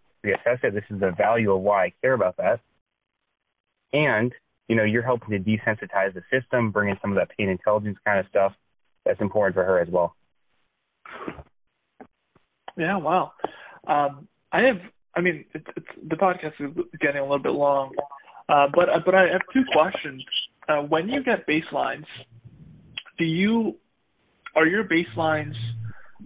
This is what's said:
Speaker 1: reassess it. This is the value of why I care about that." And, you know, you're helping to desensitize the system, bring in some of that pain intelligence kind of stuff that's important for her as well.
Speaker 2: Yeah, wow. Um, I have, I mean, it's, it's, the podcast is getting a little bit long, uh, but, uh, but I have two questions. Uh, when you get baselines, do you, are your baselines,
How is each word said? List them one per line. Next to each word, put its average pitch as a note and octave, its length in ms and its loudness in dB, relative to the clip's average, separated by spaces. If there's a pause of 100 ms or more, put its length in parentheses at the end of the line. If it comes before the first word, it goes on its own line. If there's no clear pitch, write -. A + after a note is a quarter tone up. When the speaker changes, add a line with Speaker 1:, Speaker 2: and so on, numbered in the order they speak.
(240)
Speaker 1:
reassess A#2 400 -2
it. A#2 100 0
This G#2 160 -6
is G#2 100 -8
the F#2+ 120 0
value G#2 400 2
of F#2+ 100 2
why G2 240 4
I F2+ 160 -4
care C3 120 2
about F#2+ 240 0
that." G2 240 0 (1300)
And, B2 420 2 (340)
you A2+ 80 2
know, A2 80 4
you're A2 200 0
helping A#2+ 280 -2
to G2+ 80 -2
desensitize G2+ 720 -2
the F2+ 180 -14
system, B2+ 400 0
bring G2+ 180 0
in G2 120 -4
some G2+ 100 -4
of G2 60 0
that F2+ 200 -2
pain G2+ 120 0
intelligence G#2 560 -2
kind G#2 140 2
of F#2+ 100 -4
stuff G2 260 0 (480)
that's G#2+ 160 0
important G2 360 0
for F#2 80 2
her F#2 160 2
as E2+ 100 0
well. F2 260 0 (2500)
Speaker 2:
Yeah, F3+ 200 -2
wow. D#3+ 360 0 (540)
Um, C#3+ 400 0 (240)
I E3+ 120 2
have, B3 180 2 (340)
I F3 60 0
mean, F3 320 -2
it's, D#3 140 -14 (100)
it's, D#3+ 80 -12 (240)
the E3 60 -2
podcast F3 440 -2
is C#3+ 160 -10 (240)
getting C#3+ 200 0
a C#3 40 -2
little C#3 140 0
bit C#3 140 -2
long, C#3 420 0 (560)
uh, C#3+ 240 6
but, F3 160 4
uh, D#3+ 160 2
but F#3 80 4
I F#3+ 180 6
have F#3 100 0 (120)
two C4 80 4 (100)
questions. C#3 540 0 (420)
Uh, D3+ 140 2
when D#3+ 260 0
you C4 160 -2
get A3 240 0
baselines, C#3+ 600 -2 (1120)
do E3 40 0
you, G3+ 520 0 (800)
are D#3+ 100 6
your G3 180 2
baselines, D#3+ 720 -2 (720)